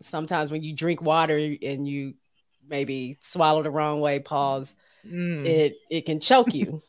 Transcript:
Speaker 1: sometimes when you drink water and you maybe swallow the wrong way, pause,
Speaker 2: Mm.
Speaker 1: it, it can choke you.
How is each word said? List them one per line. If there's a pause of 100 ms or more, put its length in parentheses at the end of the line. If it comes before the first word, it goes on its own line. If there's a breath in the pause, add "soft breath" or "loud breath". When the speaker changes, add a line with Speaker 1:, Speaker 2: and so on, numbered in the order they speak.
Speaker 1:
sometimes
when
you
drink
water
and
you (520)
maybe
swallow
the
wrong
way,
pause, (320 soft breath)
Speaker 2:
Mm.
Speaker 1:
it, (140)
it
can
choke
you.